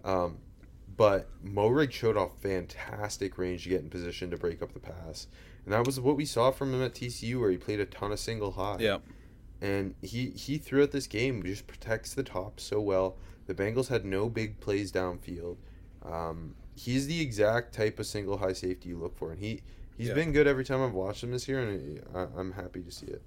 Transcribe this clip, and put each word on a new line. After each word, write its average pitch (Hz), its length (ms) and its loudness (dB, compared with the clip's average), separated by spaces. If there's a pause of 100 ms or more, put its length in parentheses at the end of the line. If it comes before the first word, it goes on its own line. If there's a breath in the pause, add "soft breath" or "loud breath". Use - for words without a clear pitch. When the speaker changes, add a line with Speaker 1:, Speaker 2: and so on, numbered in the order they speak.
Speaker 1:
Um, 90 340 2 (580)
but 98 320 6 (160)
Moehrig 113 480 4
showed 113 240 2
off 92 240 0
fantastic 98 960 -4
range 90 280 -2
to 87 40 -8
get 90 140 2
in 76 80 -10
position 87 400 -6
to 85 80 -4
break 85 240 -2
up 82 100 -8
the - 80 -12
pass. 82 460 -10 (380 loud breath)
And 95 100 -2
that 120 100 6
was 131 160 0
what 135 160 6
we 160 80 0
saw 123 260 6
from 135 220 -2
him 127 100 2
at 120 120 0
T 123 160 -6
C 113 180 -6
U, 123 120 0
where 104 100 6
he 90 80 4
played 104 220 -2
a 98 60 2
ton 101 260 -4
of 101 60 -2
single 104 340 -2
high. 95 280 0
Speaker 2:
Yep. 101 220 4 (580 loud breath)
Speaker 1:
And 98 420 2
he, 117 280 -2
he, - 260 -4
throughout 143 360 4
this 135 160 -2
game, 117 340 0
just 95 240 -4
protects - 480 -4
the - 80 0
top - 380 -6
so 107 200 0
well. 95 360 4 (300 loud breath)
The 95 80 -2
Bengals 110 340 2
had 113 160 2
no 98 240 2
big 110 320 -2
plays 101 320 0
downfield. 87 640 -2 (480 loud breath)
Um, 82 500 -4 (220)
he's 131 320 0
the 165 120 0
exact 113 540 4
type 110 240 2
of 110 80 -4
single 101 320 -2
high 95 140 2
safety 92 380 -4
you 85 80 -6
look - 200 -6
for. 80 140 -4
And 92 80 -10
he, 107 220 -4 (340 loud breath)
he's 120 120 -4
Speaker 2:
Yeah. 107 60 0
Speaker 1:
been 160 160 4
good 147 160 8
every 131 180 4
time 131 160 2
I've 127 120 2
watched 95 320 -2
him 120 80 -4
this 123 160 -4
year, 135 100 0
and 87 420 -2 (140)
I, 90 120 0 (120)
I'm 92 140 -4
happy 90 300 -8
to 85 100 -12
see - 140 -12
it. - 200 -8